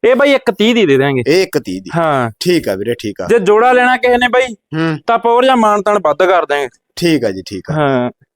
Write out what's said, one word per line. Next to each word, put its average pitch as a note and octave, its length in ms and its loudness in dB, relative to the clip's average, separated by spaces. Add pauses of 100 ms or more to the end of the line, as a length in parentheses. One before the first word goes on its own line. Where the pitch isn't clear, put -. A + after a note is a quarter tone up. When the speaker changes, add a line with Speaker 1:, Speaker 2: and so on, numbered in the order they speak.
Speaker 1:
ਇਹ A#3+ 100 4
ਬਾਈ C#4 180 2
ਇੱਕ B3+ 180 0
ਤੀਹ A3 240 2
ਦੀ A3 120 4
ਦੇ C#3 120 4
ਦਾਂਗੇ। C3+ 280 0
Speaker 2:
ਇਹ E3+ 160 2
ਇੱਕ F3 160 -4
ਤੀਹ F#3+ 240 -8
ਦੀ। - 140 -16
Speaker 1:
ਹਾਂ। C#3+ 340 0 (100)
Speaker 2:
ਠੀਕ F3 280 0
ਆ G2+ 60 -2
ਵੀਰੇ, G2 200 -4
ਠੀਕ - 260 -10
ਆ। F3+ 60 -6
Speaker 1:
ਜੇ A3+ 120 2
ਜੋੜਾ G#3+ 340 2
ਲੈਣਾ B3 240 2
ਕਿਸੇ B3 220 0
ਨੇ B3 100 0
ਬਾਈ, B3 240 0
Speaker 2:
ਹੂੰ। D#3+ 540 -6
Speaker 1:
ਤਾਂ A#3 80 0
ਆਪਾਂ A#3 180 0
ਹੋਰ B3 120 2
ਜਾਂ C4 120 4
ਮਾਣ G#3 260 0
ਤਾਣ G#3 160 0
ਵੱਧ D3+ 240 -2
ਕਰ F3+ 240 2
ਦਾਂਗੇ। C#3+ 220 -4 (280)
Speaker 2:
ਠੀਕ D#3+ 280 0
ਆ G#2+ 60 0
ਜੀ, F#2+ 180 -10
ਠੀਕ F#2+ 220 -12
ਆ। D#3 40 -6
Speaker 1:
ਹਾਂ। C3+ 360 -2 (260)